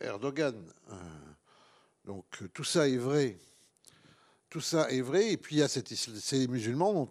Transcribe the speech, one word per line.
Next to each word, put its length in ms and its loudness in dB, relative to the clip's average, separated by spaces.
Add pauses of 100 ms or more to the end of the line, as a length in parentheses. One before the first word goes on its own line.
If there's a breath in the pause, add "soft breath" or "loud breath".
Erdogan. 540 -2 (360)
Euh, 40 -12 (1120 soft breath)
donc, 180 -12 (180)
euh, 120 -10
tout 100 -10
ça 240 4
est 100 2
vrai. 400 2 (1120 soft breath)
Tout 120 -8
ça 300 2
est 100 2
vrai. 300 2
Et 60 0
puis, 200 -2
il 20 6
y 40 8
a 40 4
cette 240 -4
is-, 300 -6
ces 260 2
musulmans 460 0
dont 160 0